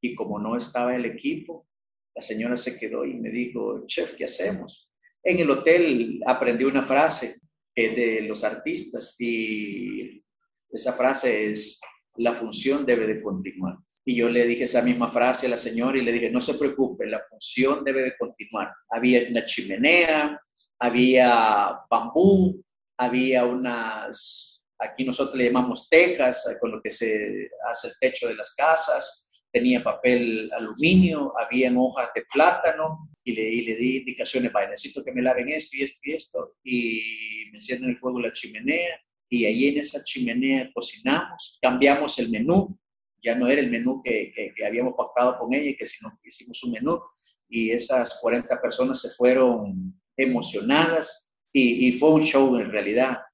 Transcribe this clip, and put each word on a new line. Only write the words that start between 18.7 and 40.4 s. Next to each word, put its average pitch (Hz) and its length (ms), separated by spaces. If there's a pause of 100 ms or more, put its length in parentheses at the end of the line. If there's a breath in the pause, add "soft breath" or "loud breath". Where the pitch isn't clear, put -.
Había 120 400
una 117 160
chimenea, 151 960 (400)
había 120 1000 (120)
bambú, 185 760 (320)
había 127 480
unas, 117 1200 (120)
aquí 113 260
nosotros 131 320
le 127 80
llamamos 123 460
tejas, 135 680
con 113 140
lo 110 100
que 107 80
se 104 600 (180)
hace 117 200
el - 120
techo 127 280
de 110 60
las 107 200
casas, 147 720 (240 soft breath)
tenía 123 300
papel 117 680
aluminio, 147 840
habían 123 380
hojas 127 380
de - 180
plátano, 160 760 (160)
y 123 80
le, 110 160
y 113 140
le 113 140
di 127 220
indicaciones, 123 540
"Vaya, 98 180
necesito 139 340
que 131 80
me 123 100
laven 127 260
esto 151 280
y 135 60
esto 139 200
y 143 100
esto", - 500
y 110 880
me 107 80
encienden 127 320
el 120 80
fuego 127 200
en 120 80
la 113 60
chimenea, 143 680 (280)
y 120 160
ahí 117 240
en 147 100
esa 143 240
chimenea 131 720